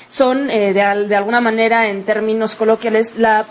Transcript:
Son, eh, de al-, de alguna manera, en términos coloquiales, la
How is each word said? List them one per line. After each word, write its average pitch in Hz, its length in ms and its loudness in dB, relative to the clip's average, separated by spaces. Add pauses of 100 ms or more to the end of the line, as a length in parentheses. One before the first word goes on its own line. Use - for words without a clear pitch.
Son, 262 420 0
eh, 202 220 0
de 196 100 2
al-, 202 260 0
de 208 60 0
alguna 214 260 0
manera, 226 460 0
en 202 160 -6
términos 220 540 -2
coloquiales, 220 600 0
la 220 340 2